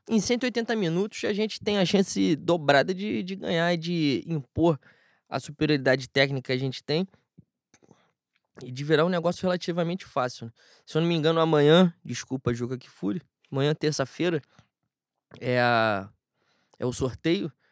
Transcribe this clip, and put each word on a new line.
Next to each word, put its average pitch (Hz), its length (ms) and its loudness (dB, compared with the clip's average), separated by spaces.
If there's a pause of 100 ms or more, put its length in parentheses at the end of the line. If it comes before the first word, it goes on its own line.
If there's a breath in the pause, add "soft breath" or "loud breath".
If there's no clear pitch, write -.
Em 220 100 2
cento 240 240 -2
e 254 40 0
oitenta 233 280 -2
minutos, 190 480 -2
a 214 100 0
gente 208 280 -4
tem 208 160 -2
a 190 80 4
chance 190 500 2
dobrada 147 580 2
de, 208 300 -4
de 190 120 -8
ganhar 175 380 0
e 175 40 -2
de 160 500 -2
impor 160 520 0 (500 soft breath)
a 131 100 -4
superioridade 135 680 0
técnica 139 380 0
que - 40 -2
a 127 60 0
gente 131 260 -6
tem 170 240 -2 (1500 soft breath)
e 123 100 -14
de 127 120 -8
virar 151 220 4
um 180 40 2
negócio 175 320 -2
relativamente 175 640 -2
fácil, 123 400 -4
né? 113 60 -12 (340 soft breath)
Se - 120 -4
eu 160 40 2
não 170 60 2
me 170 80 2
engano, 165 240 2
amanhã, 160 540 6 (100)
desculpa, 123 500 -6
Juca 120 240 -6
Kfouri, 185 440 -6 (300)
amanhã, 139 220 0
terça-feira, 151 680 -2 (1000 soft breath)
é 123 200 0
a, 113 500 2 (680)
é - 80 -6
o 123 80 -2
sorteio 160 580 -2 (200)